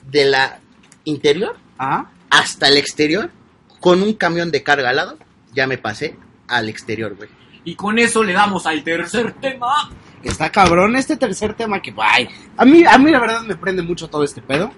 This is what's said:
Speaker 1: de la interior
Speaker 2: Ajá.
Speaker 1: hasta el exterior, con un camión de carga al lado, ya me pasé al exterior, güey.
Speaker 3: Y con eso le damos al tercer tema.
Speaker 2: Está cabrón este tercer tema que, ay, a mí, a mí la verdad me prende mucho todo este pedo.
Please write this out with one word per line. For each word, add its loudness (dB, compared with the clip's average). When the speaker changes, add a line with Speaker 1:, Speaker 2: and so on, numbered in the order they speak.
Speaker 1:
de 2
la 0
interior -2
Speaker 2:
Ajá. -4
Speaker 1:
hasta 2
el 6
exterior, -2
con 4
un 0
camión -2
de -2
carga 0
al 0
lado, -4
ya -2
me -4
pasé -8
al -2
exterior, -8
güey. -20
Speaker 3:
Y -12
con -2
eso 2
le -2
damos 0
al -4
tercer -4
tema. -8
Speaker 2:
Está -4
cabrón 4
este -4
tercer -4
tema -6
que, -14
ay, 2
a 4
mí, 8
a 8
mí 6
la 4
verdad -2
me -8
prende -4
mucho -8
todo -2
este -10
pedo. -4